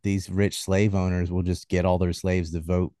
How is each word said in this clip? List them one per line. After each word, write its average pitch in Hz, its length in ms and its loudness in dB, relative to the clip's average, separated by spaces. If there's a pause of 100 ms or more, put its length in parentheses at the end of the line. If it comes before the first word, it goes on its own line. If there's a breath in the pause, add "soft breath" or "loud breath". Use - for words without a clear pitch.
these 98 260 0
rich 95 320 0
slave 98 340 2
owners 90 380 0
will 90 100 0
just 87 280 -2
get 90 160 2
all 90 120 4
their 87 140 0
slaves 92 400 -2
to 85 80 -4
vote 90 400 -2